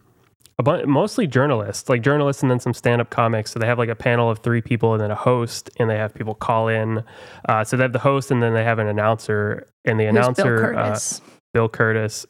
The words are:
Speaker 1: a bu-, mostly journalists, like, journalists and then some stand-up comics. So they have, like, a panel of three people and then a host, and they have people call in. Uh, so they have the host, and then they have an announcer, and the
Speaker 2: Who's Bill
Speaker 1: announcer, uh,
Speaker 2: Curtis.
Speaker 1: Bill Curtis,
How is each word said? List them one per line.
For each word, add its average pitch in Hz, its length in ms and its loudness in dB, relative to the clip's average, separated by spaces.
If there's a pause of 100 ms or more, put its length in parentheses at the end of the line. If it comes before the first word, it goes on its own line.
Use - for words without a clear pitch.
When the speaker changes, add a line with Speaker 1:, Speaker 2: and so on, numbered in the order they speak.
(600)
Speaker 1:
a 123 40 0
bu-, 151 220 0
mostly 170 400 2
journalists, 123 640 0
like, 120 140 2
journalists 143 400 2
and 127 80 2
then 123 80 2
some 120 160 -2
stand-up 120 340 0
comics. 113 420 0
So - 60 -10
they 113 80 -2
have, 120 140 0
like, 117 100 0
a 113 60 -4
panel 120 340 2
of 110 100 -2
three 117 220 0
people 113 320 0
and 110 80 0
then 104 80 -2
a 104 60 -2
host, 120 640 -2
and 113 100 2
they 110 80 0
have 107 160 -4
people 107 220 -8
call 113 320 0
in. 110 360 -2 (460)
Uh, 110 140 2
so 131 120 -2
they 123 60 2
have 127 120 2
the 123 40 -2
host, 139 320 0
and 120 140 2
then 117 100 2
they 113 100 0
have 113 140 0
an 110 80 0
announcer, 104 800 -2 (180)
and 110 160 0
the 110 60 2
Speaker 2:
Who's 107 80 2
Bill 117 80 4
Speaker 1:
announcer, 117 540 2
uh, 110 80 -2
Speaker 2:
Curtis. 107 380 -4 (340)
Speaker 1:
Bill 113 140 2
Curtis, 110 600 -2